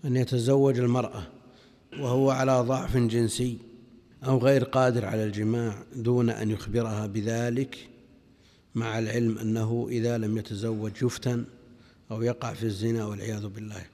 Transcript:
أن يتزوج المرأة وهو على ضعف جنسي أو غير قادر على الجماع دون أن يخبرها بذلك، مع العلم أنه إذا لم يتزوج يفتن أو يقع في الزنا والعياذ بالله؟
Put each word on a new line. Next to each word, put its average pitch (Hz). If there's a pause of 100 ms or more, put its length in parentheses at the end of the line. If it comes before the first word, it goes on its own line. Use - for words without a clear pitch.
أن 127
يتزوج 131
المرأة 120 (760)
وهو 135
على 131
ضعف 127
جنسي 117 (680)
أو 135
غير 131
قادر 127
على 110
الجماع 107 (120)
دون 120
أن 107
يخبرها 107
بذلك، 117 (840)
مع 113
العلم 113
أنه 113
إذا 120
لم 110
يتزوج 107 (100)
يفتن 123 (680)
أو 110
يقع 120
في 90
الزنا 113
والعياذ 104
بالله؟ 104